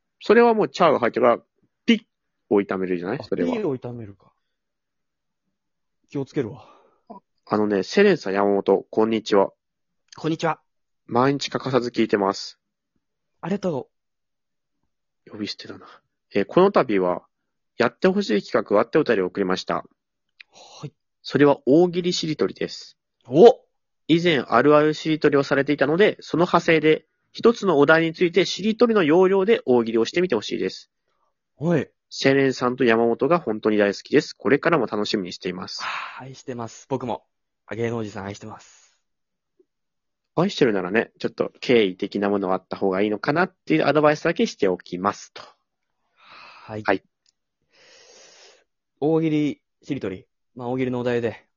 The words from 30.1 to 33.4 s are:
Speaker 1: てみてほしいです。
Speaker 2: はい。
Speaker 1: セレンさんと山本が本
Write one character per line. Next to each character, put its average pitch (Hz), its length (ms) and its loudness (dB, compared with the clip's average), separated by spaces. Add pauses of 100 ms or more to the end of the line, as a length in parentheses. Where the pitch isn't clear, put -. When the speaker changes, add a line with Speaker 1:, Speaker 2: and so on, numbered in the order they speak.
Speaker 1:
て 175 100 -2
み 185 80 0
て 123 60 -2
ほ 107 80 -2
し 101 140 -8
い - 20 -6
で 95 100 -4
す。 - 220 -16 (640)
Speaker 2:
は 160 220 -2
い。 113 120 -6 (200)
Speaker 1:
セ 135 240 0
レ 139 120 2
ン 131 60 0
さ 123 160 -4
ん 127 80 -6
と 135 80 -2
山 117 220 2
本 117 220 -2
が 170 100 2
本 110 240 -8